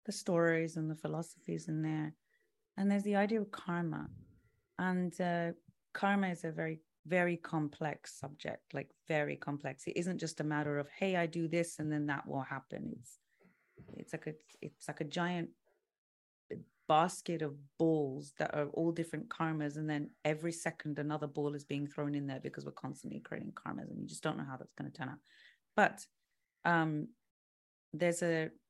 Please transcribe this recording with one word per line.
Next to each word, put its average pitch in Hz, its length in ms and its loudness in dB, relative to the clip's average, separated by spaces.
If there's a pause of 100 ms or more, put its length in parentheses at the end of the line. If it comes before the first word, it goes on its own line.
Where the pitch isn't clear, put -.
the 208 80 -6
stories 165 640 2
and 156 140 0
the 156 60 -4
philosophies 160 720 -6
in 156 120 0
there. 156 320 0 (640)
And 196 140 4
there's 202 140 4
the 208 120 4
idea 208 240 4
of 202 100 -2
karma. 170 580 -2 (720)
And, 180 400 2
uh, 170 340 2 (420)
karma 196 340 4
is 175 160 -2
a 165 60 -2
very, 160 300 -2 (260)
very 175 320 4
complex 151 840 -2
subject, - 540 -8
like, 139 160 -6 (180)
very 147 280 2
complex. 143 500 -6
It - 100 -4
isn't 175 220 0
just 160 220 -4
a 156 40 0
matter 147 340 2
of, 143 120 -2
"Hey, 190 260 0
I 170 80 4
do 165 240 0
this 170 300 0
and 151 120 0
then 147 160 2
that 143 220 -2
will 139 140 0
happen." 135 580 -6
It's, - 180 -20 (800)
it's - 160 -10
like 160 140 -8
a, 151 80 -6 (260)
it's - 280 -10
like 151 120 -8
a 165 40 0
giant 170 440 0 (1400)
basket 165 540 4
of 147 140 -2 (240)
balls 147 600 4
that - 160 0
are 147 200 2
all 165 180 4
different 165 380 -4
karmas. 151 480 0
And 156 100 -2
then 147 220 0 (120)
every 156 300 0
second 156 460 -4
another 151 280 0
ball 147 280 0
is 143 100 -8
being 143 220 -2
thrown 147 280 -2
in 143 120 -2
there 135 140 -4
because 139 260 -8
we're 139 60 -8
constantly - 480 -8
creating - 320 -8
karmas - 380 -6
and - 80 -8
you 101 80 -6
just - 160 -10
don't 156 140 -2
know 147 80 -4
how 135 140 -8
that's - 160 -16
gonna 143 160 -6
turn 131 180 -8
out. 143 100 -10 (560)
But, - 300 4 (640)
um, 160 420 4 (840)
there's 170 280 4
a 160 280 2 (180)